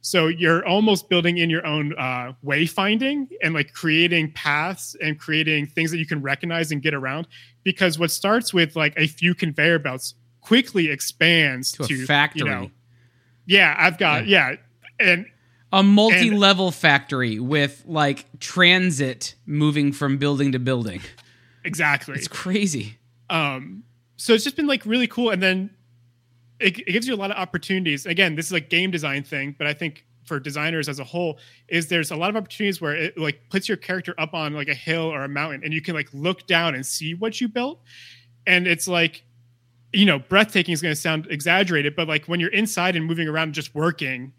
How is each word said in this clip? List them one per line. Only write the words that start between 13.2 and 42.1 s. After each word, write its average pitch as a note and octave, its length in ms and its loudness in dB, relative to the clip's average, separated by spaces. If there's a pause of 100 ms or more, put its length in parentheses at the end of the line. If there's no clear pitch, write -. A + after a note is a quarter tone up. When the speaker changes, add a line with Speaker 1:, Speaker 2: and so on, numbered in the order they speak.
Speaker 1:
yeah, F3+ 300 6
I've E3 220 2
got, E3 300 2
Speaker 2:
Yeah. D#3+ 220 4
Speaker 1:
yeah. D3+ 60 -8 (440)
And F3+ 260 4 (460)
Speaker 2:
A G3 100 6
multi-level G3+ 880 6
factory C3+ 720 0
with, C#3 440 -2
like, D3 420 -2 (120)
transit F3 960 2 (100)
moving D3 460 2
from C#3 280 -2
building C#3+ 340 0
to B2+ 80 -2
building. A#2 400 -4 (640)
Speaker 1:
Exactly. D3 500 -2
Speaker 2:
It's - 140 -8
crazy. F3 680 -4 (320)
Speaker 1:
Um, D#3+ 560 -4 (320)
so - 180 4
it's G#3+ 80 4
just C#4 140 -6
been, D4+ 100 -2
like, C#4 180 0
really A#3 220 0
cool. A#3 240 0
And F#3 100 0
then F#3 300 0 (880)
it, F#3+ 220 0
it - 100 -8
gives A#3 160 0
you C4 80 -2
a - 20 -4
lot G3 140 -4
of G#3 60 -4
opportunities. F3+ 680 -4
Again, E3+ 300 0
this D#3+ 120 -6
is - 60 -8
a F3 80 0
game F3 300 -2
design D3 320 -4
thing, C#3 340 -8
but D3 120 -4
I D3+ 40 -2
think D3+ 320 -10 (200)
for D3 160 -6
designers D3+ 480 -6
as C#3 100 -10
a D3+ 60 -10
whole, E3+ 340 -6 (300)
is E3 180 -2
there's E3 240 -2
a E3+ 60 -6
lot E3+ 140 -2
of G#3 40 -6
opportunities G3+ 460 -4
where D#3 160 -4
it, E3 200 -6
like, D#3 320 -4
puts F#3+ 200 -4
your G#3 80 -2
character F#3 420 -8
up D#3 160 -6
on, D#3 180 -4
like, D3 140 -6
a D3 80 -2
hill E3 300 -4
or D3+ 180 -4
a C#3 60 -6
mountain, C#3+ 340 -6
and D3+ 100 -6
you D#3+ 80 -4
can, E3+ 140 -8
like, D3+ 180 -6
look E3 360 -4
down E3+ 260 4
and C3 100 -6
see D#3+ 300 -6
what G#3+ 260 -6
you B3 60 0
built. B3 340 -4 (680)
And F3+ 180 4
it's, F3 220 0
like, E3+ 340 0 (680)
you G#3 140 6
know, D3 120 4
breathtaking F#3+ 540 2
is D3+ 100 -2
gonna D#3 140 -2
sound D#3 340 -2
exaggerated, D#3+ 640 0
but, D#3+ 140 -4
like, D3+ 180 -2